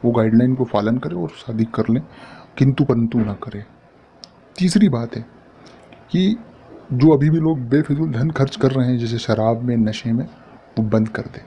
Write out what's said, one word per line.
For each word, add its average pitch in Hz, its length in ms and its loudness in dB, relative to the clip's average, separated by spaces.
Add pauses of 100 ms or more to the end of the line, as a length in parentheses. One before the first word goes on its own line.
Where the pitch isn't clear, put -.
वो 120 60 4
गाइडलाइन 117 440 2
को 127 100 -2
पालन 107 320 0
करें 156 180 -8
और 90 220 -6
शादी 113 280 -4 (100)
कर 110 140 0
लें, 120 120 0 (560)
किंतु 135 280 2
परंतु 117 340 0
ना 104 160 -2
करें। - 280 -14 (920)
तीसरी 185 340 4
बात 117 260 -4
है 113 60 -8 (880)
कि 185 260 2 (560)
जो 147 200 6
अभी 143 160 4
भी 160 100 2
लोग 156 300 -2
बेफिजूल 151 420 0
धन 127 200 -2
खर्च 135 240 -2
कर 131 160 2
रहे 131 160 0
हैं, 127 100 0
जैसे 117 220 -4
शराब 113 440 0
में, 123 140 -2
नशे 110 340 -2
में, 120 140 -2 (520)
वो 110 80 0
बंद 110 240 0
कर - 160 -6
दें - 220 -16